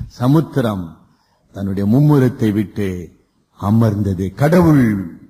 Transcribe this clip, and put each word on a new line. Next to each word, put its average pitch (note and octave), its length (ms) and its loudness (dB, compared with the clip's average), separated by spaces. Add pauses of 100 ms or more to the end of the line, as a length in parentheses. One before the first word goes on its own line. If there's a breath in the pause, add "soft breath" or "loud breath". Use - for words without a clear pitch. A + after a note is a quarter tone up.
சமுத்திரம் A#2 920 -2 (540)
தன்னுடைய G2+ 440 -2
மும்முரத்தை C3 560 2
விட்டு F#2+ 600 -6 (480)
அமர்ந்தது. G2 720 0
கடவுள் C#3+ 840 2 (120)